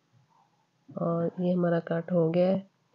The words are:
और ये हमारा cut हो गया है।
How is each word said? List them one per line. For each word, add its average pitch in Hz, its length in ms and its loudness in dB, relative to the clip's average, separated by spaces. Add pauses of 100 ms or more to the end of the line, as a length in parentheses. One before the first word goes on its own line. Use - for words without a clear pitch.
(880)
और 170 420 -2 (100)
ये 180 120 0
हमारा 170 300 0
cut 165 300 -6
हो 165 180 4
गया 180 180 2
है। 196 180 -2 (280)